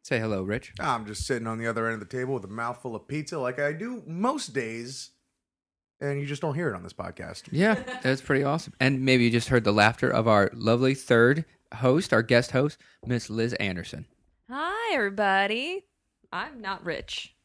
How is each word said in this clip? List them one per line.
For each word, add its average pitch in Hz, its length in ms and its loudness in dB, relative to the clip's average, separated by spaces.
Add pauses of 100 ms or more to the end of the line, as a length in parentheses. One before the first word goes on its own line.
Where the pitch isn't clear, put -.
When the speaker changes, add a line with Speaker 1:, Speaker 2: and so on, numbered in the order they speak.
Speaker 1:
Say 123 180 -2
hello, 104 240 -2
Rich. 107 340 -6
Speaker 2:
I'm 120 260 -2
just 104 220 -8
sitting 117 220 -4
on 113 100 -6
the 113 80 -6
other 113 200 -2
end 113 80 -2
of 113 40 -8
the 104 80 -12
table 127 280 -6
with 107 100 -6
a 95 40 -14
mouthful 117 460 -8
of - 140 -14
pizza 151 320 -8
like 127 180 -4
I 147 140 -2
do 220 340 -10
most 202 480 -4
days, 117 560 -8 (920)
and 143 200 -4
you 143 60 -6
just 139 140 -8
don't 151 140 -2
hear 165 140 -2
it 101 80 -4
on 90 80 -12
this 87 80 -16
podcast. 87 580 -12
Speaker 1:
Yeah, 208 240 4
Speaker 3:
<laughs> 254 300 -6
Speaker 1:
that's 135 160 2
pretty 139 240 2
awesome. 143 340 -2
And 131 260 2
maybe 131 200 6
you 117 80 6
just 117 160 2
heard 123 160 4
the 104 80 4
laughter 107 360 4
of 113 200 2
our 104 260 6
lovely 120 400 2
third 131 500 4 (300)
host, 127 380 2
our 110 100 4
guest 120 300 4
host, 139 260 0 (260)
Miss 120 240 -4
Liz 113 260 -2
Anderson. 92 520 -6 (420)
Speaker 3:
Hi, 370 460 -4
everybody. 208 920 0 (460)
I'm 247 280 -8
not 196 260 -8
rich. - 480 -8 (100)